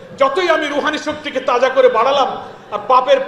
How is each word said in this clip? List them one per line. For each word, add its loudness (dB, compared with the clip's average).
যতই 0
আমি 2
রুহানি -2
শক্তিকে -6
তাজা 0
করে 4
বাড়ালাম 0
আর -6
পাপের 4